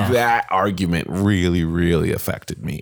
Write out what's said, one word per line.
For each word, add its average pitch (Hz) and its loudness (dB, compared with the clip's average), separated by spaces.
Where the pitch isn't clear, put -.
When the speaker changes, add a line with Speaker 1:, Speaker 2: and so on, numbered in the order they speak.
Speaker 1:
Yeah. 104 0
Speaker 2:
that 120 2
argument 92 0
really, 90 2
really 85 2
affected - -6
me 87 -8